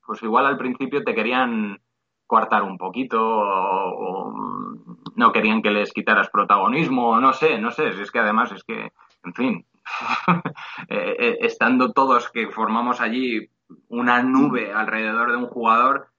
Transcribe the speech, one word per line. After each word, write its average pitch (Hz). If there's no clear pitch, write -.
pues 107
igual 120
al 135
principio 127
te 120
querían 110
coartar 107
un 92
poquito 113
o, 113
o, 95
mm, -
no 120
querían 110
que 107
les 104
quitaras 104
protagonismo, 117
o 117
no 131
sé, 147
no 113
sé, 147
si 95
es 101
que 123
además 110
es 95
que, 110
en 90
fin, 117
<laughs> -
eh, 104
eh, 120
estando 120
todos 131
que 110
formamos 117
allí 117
una 123
nube 131
alrededor 110
de 120
un 123
jugador 120